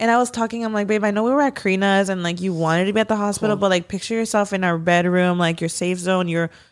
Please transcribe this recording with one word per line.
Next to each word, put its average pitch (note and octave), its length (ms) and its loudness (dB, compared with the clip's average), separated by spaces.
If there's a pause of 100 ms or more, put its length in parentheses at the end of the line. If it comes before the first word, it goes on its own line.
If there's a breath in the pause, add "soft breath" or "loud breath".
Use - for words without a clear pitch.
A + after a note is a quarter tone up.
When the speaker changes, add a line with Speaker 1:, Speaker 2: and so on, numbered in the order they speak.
Speaker 1:
And A3+ 100 2
I A#3 80 4
was B3 140 0
talking, A3+ 320 -4
I'm A3 80 -4
like, G#3 160 -2
"Babe, G#3+ 160 0
I G#3 80 2
know G#3 100 0
we A#3 80 2
were C#4 120 2
at C4+ 120 0
Karina's G3 540 2
and, F#3 160 -4
like, F3 160 -4
you F#3+ 120 -2
wanted E3 340 2
to G3+ 60 0
be G#3 80 0
at G#3+ 80 0
the A3 80 0
hospital, G#3 380 -2
Speaker 2:
Cool. G3 60 -4
Speaker 1:
but, G3 100 2
like, F3+ 160 0
picture - 280 -6
yourself A3 380 0
in F#3+ 120 -2
our E3+ 140 0
bedroom, F3 600 2
like, E3 220 0
your E3 80 -2
safe F3+ 300 -4
zone. F3+ 280 0
You're E3 240 -2 (220 soft breath)